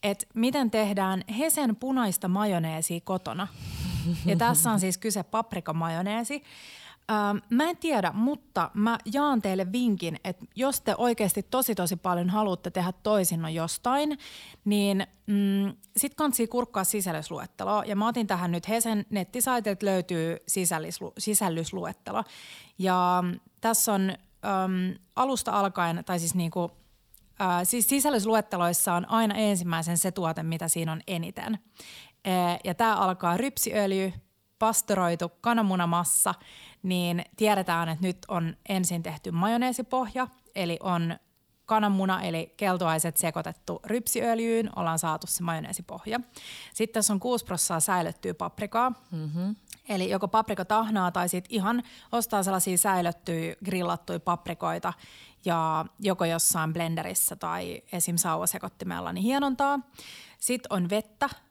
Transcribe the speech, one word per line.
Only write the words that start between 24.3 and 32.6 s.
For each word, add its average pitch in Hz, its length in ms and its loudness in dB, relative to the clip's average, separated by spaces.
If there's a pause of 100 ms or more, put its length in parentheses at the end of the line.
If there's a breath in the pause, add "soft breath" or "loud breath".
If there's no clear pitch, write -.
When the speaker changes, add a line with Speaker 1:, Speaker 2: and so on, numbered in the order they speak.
Speaker 1:
ähm, 185 560 0 (140)
alusta 254 360 0
alkaen, 180 540 0
tai 180 140 -2
siis 165 160 -2
niinku, 170 360 -2 (720)
äh, 190 60 2 (160)
siis 233 260 2
sisällysluetteloissa 214 1040 2
on 175 160 0
aina 214 260 4
ensimmäisen 175 640 0
se 180 140 2
tuote, 165 320 -2
mitä 165 240 -2
siinä 165 240 0
on 160 160 -6
eniten. 180 520 -4 (680 loud breath)
Äh, 180 360 2